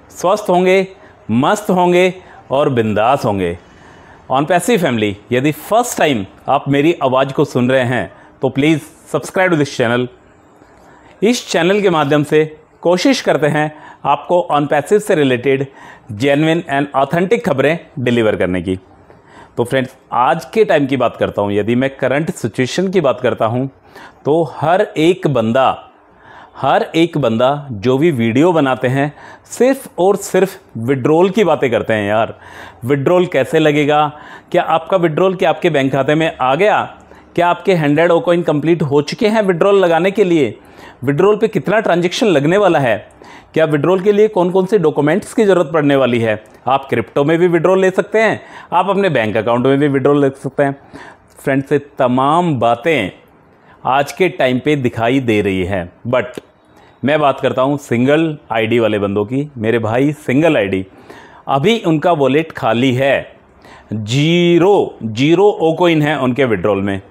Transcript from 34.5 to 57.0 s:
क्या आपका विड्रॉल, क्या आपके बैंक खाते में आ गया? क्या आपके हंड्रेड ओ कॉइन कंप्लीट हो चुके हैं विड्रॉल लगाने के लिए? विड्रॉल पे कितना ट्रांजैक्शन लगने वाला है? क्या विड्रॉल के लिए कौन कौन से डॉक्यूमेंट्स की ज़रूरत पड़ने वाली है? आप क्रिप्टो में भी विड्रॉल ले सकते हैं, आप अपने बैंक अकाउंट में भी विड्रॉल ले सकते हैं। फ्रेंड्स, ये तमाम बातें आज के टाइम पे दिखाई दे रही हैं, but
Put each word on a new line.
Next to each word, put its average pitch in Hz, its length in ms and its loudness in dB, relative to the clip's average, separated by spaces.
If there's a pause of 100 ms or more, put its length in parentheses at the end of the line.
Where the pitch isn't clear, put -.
क्या 175 100 2
आपका 160 340 -2
विड्रॉल, 175 380 0
क्या 175 160 0
आपके 180 200 0
बैंक 135 220 0
खाते 143 220 0
में 160 220 0
आ 131 180 0
गया? 165 280 2 (520)
क्या 170 140 0
आपके 175 260 0
हंड्रेड 156 360 2
ओ 170 100 2
कॉइन 175 220 0
कंप्लीट 160 400 0
हो 143 200 0
चुके - 260 -2
हैं 220 140 0
विड्रॉल 190 360 2
लगाने 175 320 2
के 202 140 0
लिए? 156 340 0 (460)
विड्रॉल 180 320 2
पे 220 120 0
कितना 202 320 0
ट्रांजैक्शन 175 460 0
लगने 160 300 2
वाला 185 220 2
है? 120 180 0 (580)
क्या 156 100 2
विड्रॉल 156 360 2
के 208 120 2
लिए 208 160 4
कौन 180 220 0
कौन 185 160 2
से 214 120 2
डॉक्यूमेंट्स 156 560 0
की 226 100 2
ज़रूरत 175 280 2
पड़ने 143 240 2
वाली 123 240 2
है? 110 220 -2 (260)
आप 135 200 0
क्रिप्टो 139 360 -2
में 165 140 2
भी 175 100 2
विड्रॉल 170 320 2
ले 185 100 2
सकते 196 280 -2
हैं, 196 220 0 (320)
आप 185 180 0
अपने 196 180 0
बैंक 113 280 0
अकाउंट 117 300 0
में 139 120 2
भी 147 100 2
विड्रॉल 139 320 2
ले 139 120 2
सकते 143 300 -6
हैं। 139 140 -2 (640)
फ्रेंड्स, 139 340 -2
ये 143 60 2 (200)
तमाम 143 600 2
बातें 117 520 0 (760)
आज 139 260 0
के 185 160 0
टाइम 131 300 0
पे 151 180 0
दिखाई 123 440 -2
दे 110 220 0
रही 95 220 -2
हैं, 90 260 -6 (160)
but 123 340 -4 (640)